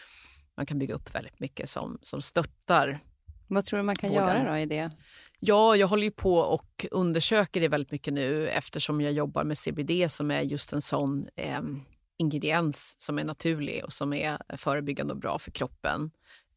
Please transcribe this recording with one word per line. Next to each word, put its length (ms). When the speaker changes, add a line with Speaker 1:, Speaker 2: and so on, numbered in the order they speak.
Speaker 1:
man 100
kan 120
bygga 160
upp 200
väldigt 260
mycket 300
som, 320
som 200
stöttar 800
Speaker 2:
Vad 180
tror 120
du 40
man 140
kan 140
Speaker 1:
vården. 180
Speaker 2:
göra 220
då 60
i 100
det? 240
Speaker 1:
Ja, 380
jag 120
håller 160
ju 60
på 280
och 520
undersöker 720
det 80
väldigt 220
mycket 240
nu 340
eftersom 520
jag 120
jobbar 320
med 140
C 140
B 100
D 260
som 220
är 100
just 320
en 100
sån, 540
ehm, 460
ingrediens 800
som 200
är 60
naturlig 600
och 80
som 200
är 440
förebyggande 580
och 60
bra 180
för 120
kroppen. 600